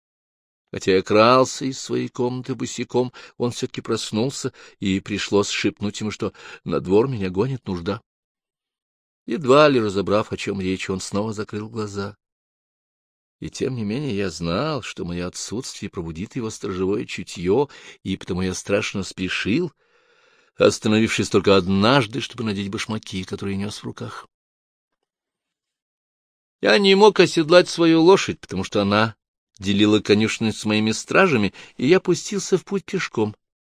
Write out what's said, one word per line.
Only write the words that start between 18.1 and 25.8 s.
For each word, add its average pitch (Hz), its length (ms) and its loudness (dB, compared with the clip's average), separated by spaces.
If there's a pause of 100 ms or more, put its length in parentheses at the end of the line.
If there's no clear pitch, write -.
потому 92 260 -6
я 92 120 -2
страшно 101 480 -4
спешил — 95 680 -4 (840)
остановившись 107 720 2
только 98 260 4
однажды, 104 640 2
чтобы - 240 -10
надеть 101 240 -4
башмаки, 104 560 -8
которые 98 320 -6
нёс 101 220 -8
в - 60 -16
руках. 113 440 -12 (2250)